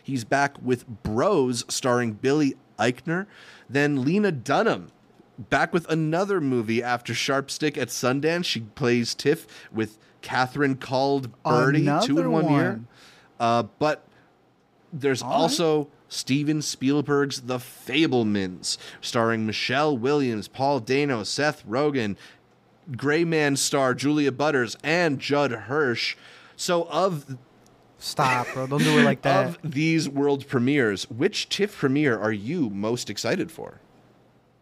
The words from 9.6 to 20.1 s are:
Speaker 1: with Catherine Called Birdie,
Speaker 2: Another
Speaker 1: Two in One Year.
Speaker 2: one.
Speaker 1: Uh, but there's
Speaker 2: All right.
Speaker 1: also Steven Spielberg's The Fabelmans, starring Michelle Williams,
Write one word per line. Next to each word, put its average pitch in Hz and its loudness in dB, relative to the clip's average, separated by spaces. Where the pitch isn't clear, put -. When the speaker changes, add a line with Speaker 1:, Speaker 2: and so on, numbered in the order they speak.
Speaker 1:
with 107 -4
Catherine 127 0
Called 135 -2
Birdie, 147 2
Speaker 2:
Another 147 2
Speaker 1:
Two 160 2
in 165 0
One 160 2
Year. 156 2
Speaker 2:
one. 120 -10
Speaker 1:
Uh, 117 2
but 151 0
there's 131 0
Speaker 2:
All 123 -6
right. 135 2
Speaker 1:
also 156 2
Steven 147 -2
Spielberg's 143 0
The 127 -6
Fabelmans, 117 0
starring 113 0
Michelle 135 0
Williams, 120 0